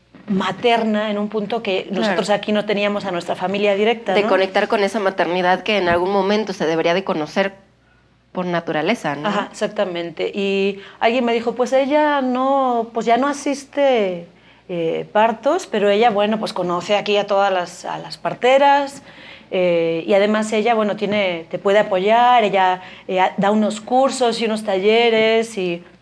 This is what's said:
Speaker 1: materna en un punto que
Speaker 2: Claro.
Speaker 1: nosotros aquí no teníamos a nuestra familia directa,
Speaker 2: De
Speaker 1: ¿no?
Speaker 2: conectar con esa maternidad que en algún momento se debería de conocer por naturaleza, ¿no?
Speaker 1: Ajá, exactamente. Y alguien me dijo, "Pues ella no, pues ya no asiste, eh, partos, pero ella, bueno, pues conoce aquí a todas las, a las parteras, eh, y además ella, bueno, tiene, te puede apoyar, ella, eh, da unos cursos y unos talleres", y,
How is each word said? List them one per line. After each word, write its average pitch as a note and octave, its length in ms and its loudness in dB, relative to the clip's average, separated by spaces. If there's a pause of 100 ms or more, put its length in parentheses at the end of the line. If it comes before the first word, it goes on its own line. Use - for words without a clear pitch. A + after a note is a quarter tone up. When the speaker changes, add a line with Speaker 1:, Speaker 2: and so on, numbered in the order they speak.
(280)
Speaker 1:
materna G#3+ 840 0
en G#3 60 -4
un G#3 120 -4
punto G#3+ 320 -4
que G3 220 -2
Speaker 2:
Claro. G3 180 -4
Speaker 1:
nosotros G3+ 280 0
aquí G3+ 220 0
no G#3 140 0
teníamos G3+ 400 -2
a G3 60 -4
nuestra F3 240 -4
familia G3+ 400 0
directa, G#3+ 400 0
Speaker 2:
De G#3 80 4
Speaker 1:
¿no? G#3+ 40 0
Speaker 2:
conectar F#3+ 400 2
con G#3+ 160 0
esa G3 160 -2
maternidad F#3 640 0
que G#3+ 140 0
en F3+ 100 0
algún F3 240 2
momento G#3 400 0
se F#3+ 140 -4
debería E3 280 2
de F#3+ 100 0
conocer F#3+ 500 -2 (800)
por F3+ 140 -4
naturaleza, E3+ 680 -2
¿no? D3 140 -4
Speaker 1:
Ajá, G3 220 -4
exactamente. F#3 800 -4
Y G3 460 -2 (200)
alguien A#3+ 240 2
me A#3 100 0
dijo, A#3 220 -2
"Pues B3 160 -2
ella C#4+ 500 2
no, B3+ 720 0
pues A3+ 120 -4
ya A3+ 120 4
no C4 120 0
asiste, C4 960 -2 (400)
eh, E3 460 -4
partos, A#3 540 0
pero G3+ 220 0
ella, G#3+ 200 4
bueno, G#3 300 0
pues - 120 -6
conoce F#3 460 -2
aquí G3+ 200 0
a G3+ 100 -2
todas G3 260 2
las, F3 320 -6
a D#3+ 140 -8
las E3 180 -14
parteras, C#4 880 2 (480)
eh, E3+ 560 0
y G#3+ 80 2
además G#3+ 380 2
ella, A3 200 2
bueno, G#3+ 220 0
tiene, F#3+ 560 -2
te F3 80 -6
puede G3+ 180 2
apoyar, G#3+ 680 4
ella, F#3 380 2 (260)
eh, F#3 140 0 (160)
da G3 140 2
unos G#3+ 280 0
cursos B3 640 0
y A#3 40 -2
unos G#3+ 180 -2
talleres", A3 960 2
y, F3 240 -4 (180)